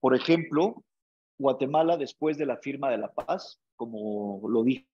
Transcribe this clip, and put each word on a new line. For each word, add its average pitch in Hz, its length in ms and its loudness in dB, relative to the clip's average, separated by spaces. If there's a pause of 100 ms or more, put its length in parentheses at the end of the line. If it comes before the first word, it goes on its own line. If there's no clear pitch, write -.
Por 127 160 4
ejemplo, 165 640 2 (540)
Guatemala, 143 600 2
después 147 400 -2
de 151 80 -2
la 123 100 -2
firma 135 340 -4
de 117 60 0
la 107 160 -6
paz, - 480 -8 (160)
como 107 720 -6
lo 113 160 2
dije 127 240 0 (100)